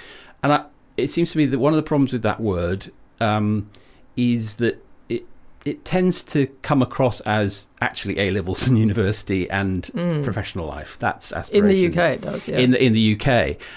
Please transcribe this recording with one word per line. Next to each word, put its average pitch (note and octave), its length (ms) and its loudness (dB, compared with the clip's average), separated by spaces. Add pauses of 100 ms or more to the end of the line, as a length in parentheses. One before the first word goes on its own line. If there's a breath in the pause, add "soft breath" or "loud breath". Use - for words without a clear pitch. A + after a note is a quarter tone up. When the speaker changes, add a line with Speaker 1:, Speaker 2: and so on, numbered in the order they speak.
(440 loud breath)
Speaker 1:
And C#3+ 100 2
I, C#3 100 0 (340)
it B2 140 0
seems E3+ 220 0
to D#3+ 40 -2
me D3+ 80 4
that B2+ 140 0
one D3 140 2
of D#3 40 2
the D3 60 0
problems C#3 280 0
with A#2 120 -4
that G#2+ 160 -2
word, F#2 500 -2 (300)
um, G#2+ 500 0 (480 soft breath)
is A#2+ 380 0
that - 280 -2 (260)
it, A#2 160 -6 (380)
it - 220 -8
tends F#3 380 0
to C#3+ 240 0 (160)
come C#3 180 2
across B2 400 0
as G#2+ 440 -2 (140)
actually - 400 -4
A F#2+ 120 2
levels F#2 360 -2
and B2+ 100 4
university G2+ 760 0
and F#2+ 320 -2 (100)
Speaker 2:
Mm. E3+ 300 -2
Speaker 1:
professional G2+ 420 -6
life. D2 340 -10
That's - 320 -4
Speaker 2:
In - 40 -6
the - 40 -4
Speaker 1:
aspiration. G3 440 4
Speaker 2:
U E3+ 80 2
K E3 220 2
it - 80 -8
does, - 260 -8
yeah. - 100 -4
Speaker 1:
In B2+ 140 4
the, B2+ 120 4
in A#2+ 100 4
the A2 60 4
U G#2+ 160 4
K. G#2+ 440 2 (180 loud breath)